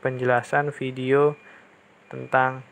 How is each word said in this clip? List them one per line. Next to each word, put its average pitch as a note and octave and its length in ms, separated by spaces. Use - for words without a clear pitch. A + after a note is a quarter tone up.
penjelasan B2+ 720
video C3+ 640
tentang C3 600